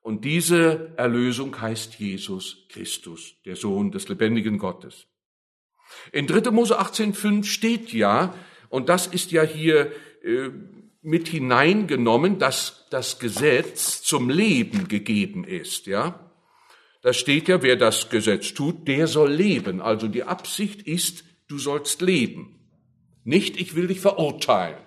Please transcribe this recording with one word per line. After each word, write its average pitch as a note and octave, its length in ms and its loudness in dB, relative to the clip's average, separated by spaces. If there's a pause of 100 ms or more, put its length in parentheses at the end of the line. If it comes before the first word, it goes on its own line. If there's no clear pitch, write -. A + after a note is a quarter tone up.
Und A2 220 -8
diese E3 720 2
Erlösung B2 600 -2
heißt A2+ 360 -8
Jesus G2 720 -10
Christus, - 680 -14 (100)
der F#2 100 -10
Sohn G2+ 360 -2
des F#2+ 180 -8
lebendigen G#2+ 500 0
Gottes. - 480 -10 (1040)
In C#3+ 160 -2
dritte A3 240 2
Mose A3+ 260 2
achtzehn G#3 360 -2
fünf G#3 360 0
steht A3+ 440 -2
ja, A2+ 400 2 (360)
und C3 200 -2
das F3+ 180 2
ist F3 240 -6
ja D#3+ 120 4
hier, D#3 480 2 (320)
äh, C3 260 -2 (560)
mit E3 220 0
hineingenommen, C#3+ 1120 2
dass - 500 -2
das B2+ 300 -6
Gesetz B2 840 0
zum B2+ 260 0
Leben C3 580 2
gegeben G2+ 560 -2
ist, - 420 -10
ja. A#2 460 -6 (680)
Da B2 100 4
steht C#3+ 380 0
ja, F3+ 120 6
wer B2+ 140 6
das A2 340 2
Gesetz G#2 440 0
tut, D3+ 340 -4
der C#3+ 200 2
soll D3 220 4
leben. B2+ 520 0
Also A2 260 0
die A2 160 -4
Absicht - 600 -6
ist, - 420 -4 (240)
du C#3+ 80 -10
sollst C#3+ 420 -4
leben. C#3+ 580 0 (680)
Nicht, F3+ 340 2
ich F3 160 -8
will F3 120 0
dich F#3 120 -4
verurteilen B2 880 0